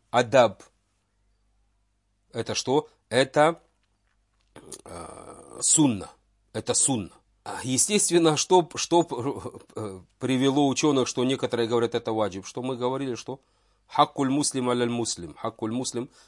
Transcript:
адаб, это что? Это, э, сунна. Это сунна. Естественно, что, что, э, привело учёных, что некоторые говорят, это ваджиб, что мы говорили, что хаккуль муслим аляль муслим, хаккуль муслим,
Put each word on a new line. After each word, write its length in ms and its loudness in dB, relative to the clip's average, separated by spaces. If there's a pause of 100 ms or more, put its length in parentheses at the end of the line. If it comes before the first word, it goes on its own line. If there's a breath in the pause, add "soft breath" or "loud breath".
адаб, 540 4 (1700)
это 240 -6
что? 340 0 (200)
Это, 520 2 (1200)
э, 760 -18
сунна. 480 4 (440)
Это 200 -4
сунна. 380 0 (520)
Естественно, 760 2
что, 380 2
что, 840 -2 (140)
э, 240 -10 (180)
привело 520 2
учёных, 380 2
что 180 -2
некоторые 420 -2
говорят, 280 0
это 180 -2
ваджиб, 320 -4
что 180 -12
мы 140 -6
говорили, 380 -4
что 260 -12 (460)
хаккуль 420 0
муслим 400 0
аляль 200 2
муслим, 440 -6
хаккуль 400 -6
муслим, 360 -6 (180 soft breath)